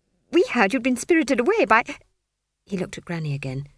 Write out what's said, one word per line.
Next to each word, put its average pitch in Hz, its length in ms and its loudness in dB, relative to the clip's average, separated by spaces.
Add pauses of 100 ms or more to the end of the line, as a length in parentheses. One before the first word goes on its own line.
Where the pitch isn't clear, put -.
(300)
we 339 220 4
heard 196 200 2
you'd 262 100 -2
been 254 140 0
spirited 277 440 2
away 349 240 2
by, 220 200 4 (800)
he 202 120 -10
looked 180 220 -8
at - 60 -18
Granny 160 300 -6
again. 139 320 -8 (120)